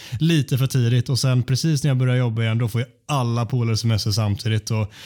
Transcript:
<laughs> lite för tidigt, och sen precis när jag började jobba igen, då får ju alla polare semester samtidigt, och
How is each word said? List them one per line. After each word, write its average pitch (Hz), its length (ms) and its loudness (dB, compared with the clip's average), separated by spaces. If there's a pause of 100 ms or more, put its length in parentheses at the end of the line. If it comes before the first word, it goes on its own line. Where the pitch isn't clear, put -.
<laughs> - 160 -8
lite 151 380 2
för 131 80 0
tidigt, 123 420 2
och 123 100 0
sen 127 240 2
precis 143 420 0
när 147 60 2
jag 131 60 2
började 127 220 2
jobba 117 240 0
igen, 113 160 0
då 120 100 0
får 117 120 -2
ju 127 60 -4 (220)
alla 120 380 0
polare 117 300 0
semester 113 340 0
samtidigt, 107 600 -2
och 107 220 -2 (140)